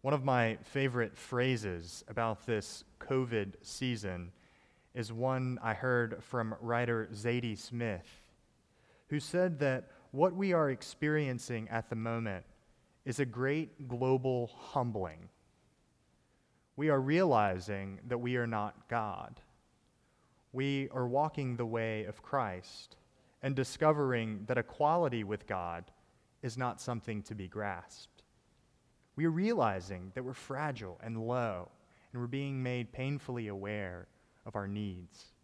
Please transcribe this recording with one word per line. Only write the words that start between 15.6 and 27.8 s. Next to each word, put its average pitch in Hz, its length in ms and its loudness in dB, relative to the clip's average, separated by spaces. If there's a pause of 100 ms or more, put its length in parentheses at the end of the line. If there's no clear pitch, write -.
We 151 120 4
are 139 120 8
realizing 104 1040 4
that 120 120 -2
we 123 180 0
are 120 100 2
not 107 420 -4
God. 110 520 -4 (1120)
We 135 400 0
are 127 160 0
walking 135 480 0
the 120 100 0
way 110 380 0
of 104 180 -10
Christ 101 720 -4 (460)
and 135 140 0
discovering 127 880 2
that 123 120 2
equality 147 680 2
with 101 220 -4
God 87 380 -4 (580)
is 117 140 -6
not 127 240 -2
something 113 440 -4
to 110 100 -8
be 95 140 -8
grasped. - 720 -8 (960)